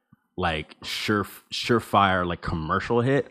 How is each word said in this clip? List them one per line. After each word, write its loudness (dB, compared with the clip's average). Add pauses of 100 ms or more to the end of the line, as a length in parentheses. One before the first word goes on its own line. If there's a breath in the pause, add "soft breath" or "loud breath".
(360)
like, -4
sure, -2 (260)
surefire, 2
like, -4
commercial 0
hit 0